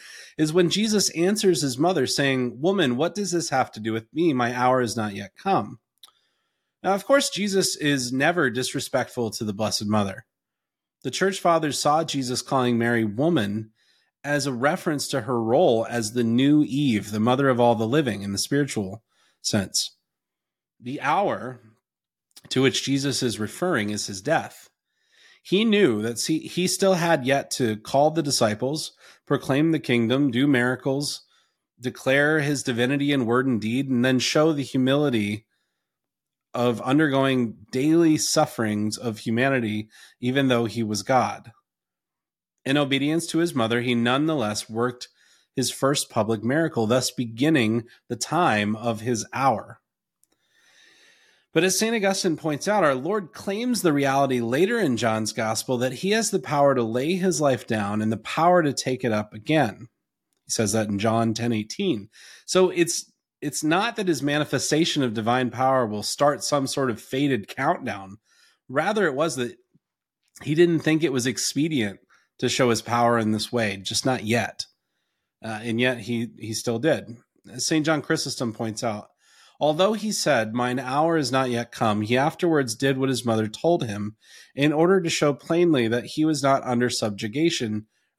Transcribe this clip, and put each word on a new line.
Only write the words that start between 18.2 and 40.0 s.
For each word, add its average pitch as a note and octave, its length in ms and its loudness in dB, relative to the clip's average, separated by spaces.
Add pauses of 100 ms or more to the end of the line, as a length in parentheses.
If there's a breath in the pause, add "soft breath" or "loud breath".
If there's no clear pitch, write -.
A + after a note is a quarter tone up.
in G2+ 120 -6
the F#2+ 60 -4
spiritual A2+ 640 -2 (380)
sense. - 520 -2 (880)
The B2 200 -10
hour C3 600 -2 (880)
to B2+ 120 2
which - 220 2
Jesus C3+ 360 -2
is A2 200 -2
referring G#2+ 500 -2
is G#2 160 -6
his G2+ 140 -10
death. A#2 500 -4 (720 soft breath)
He G3 220 2
knew F#3+ 380 4
that A#2 180 -4
see, D#3+ 260 0
he F3+ 220 -2
still F#3+ 260 4
had D#3+ 320 2
yet C3+ 260 0
to A2 260 0
call C#3+ 340 2
the E3 100 -2
disciples, C3 680 -2 (340 soft breath)
proclaim D3 460 2
the D3+ 80 0
kingdom, B2 500 2
do B2 160 2
miracles, C3+ 760 0 (580)
declare C#3+ 600 0
his C#3+ 220 -2
divinity C3+ 480 0
in C3+ 160 2
word B2 200 2
and A#2+ 140 0
deed, B2 280 -2
and B2 160 0
then C3 160 2
show D#3 320 2
the C#3+ 100 -2
humility B2+ 840 0 (1080)
of A#2+ 280 0
undergoing C3+ 920 0
daily D#3 440 4
sufferings G#2+ 800 0
of A2+ 220 -6
humanity, A2+ 720 -2 (320 loud breath)